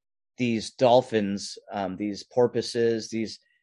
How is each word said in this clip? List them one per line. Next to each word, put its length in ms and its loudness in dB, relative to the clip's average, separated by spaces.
these 340 -2
dolphins, 880 2
um, 260 -4
these 260 -6
porpoises, 840 0
these, 300 -6